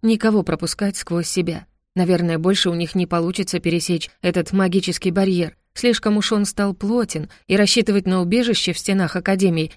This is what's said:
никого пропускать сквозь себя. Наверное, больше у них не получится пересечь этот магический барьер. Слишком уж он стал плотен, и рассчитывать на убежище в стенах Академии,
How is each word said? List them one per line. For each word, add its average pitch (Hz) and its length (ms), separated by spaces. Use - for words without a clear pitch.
никого 220 420
пропускать 196 520
сквозь 170 320
себя. 165 380
Наверное, 175 460
больше 185 300
у 170 40
них 170 220
не 180 100
получится 175 540
пересечь 170 500
этот 175 320
магический 185 580
барьер. 180 460
Слишком 226 420
уж 208 160
он 208 140
стал 202 280
плотен, 202 560
и 185 100
рассчитывать 202 500
на 185 140
убежище 202 500
в 170 80
стенах 190 380
Академии, 180 600